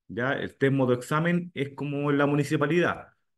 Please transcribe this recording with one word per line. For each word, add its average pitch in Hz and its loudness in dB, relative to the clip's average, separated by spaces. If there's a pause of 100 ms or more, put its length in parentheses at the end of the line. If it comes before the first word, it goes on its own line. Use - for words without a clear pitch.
Ya 123 -4
el - -8
test 135 2
modo 127 4
examen 170 -2
es 139 -6
como 143 -4
en 139 2
la 143 4
municipalidad. 147 0 (280)